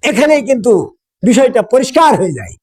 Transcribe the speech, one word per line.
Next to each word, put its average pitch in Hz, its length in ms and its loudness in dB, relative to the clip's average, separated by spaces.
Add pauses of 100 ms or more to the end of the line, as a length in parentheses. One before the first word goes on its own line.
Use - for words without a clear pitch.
এখানেই 294 380 0
কিন্তু 220 540 -2 (280)
বিষয়টা 240 380 2
পরিষ্কার 269 540 0
হয়ে 180 160 -4
যায়। 113 320 -12